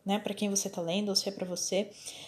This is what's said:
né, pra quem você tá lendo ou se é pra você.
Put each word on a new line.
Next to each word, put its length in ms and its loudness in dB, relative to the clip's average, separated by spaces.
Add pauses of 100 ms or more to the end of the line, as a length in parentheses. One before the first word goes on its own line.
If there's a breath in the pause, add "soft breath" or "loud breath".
né, 140 4
pra 160 -2
quem 160 0
você 180 0
tá 120 -4
lendo 300 2
ou 40 0
se 140 2
é 40 0
pra 140 -4
você. 460 0 (360 loud breath)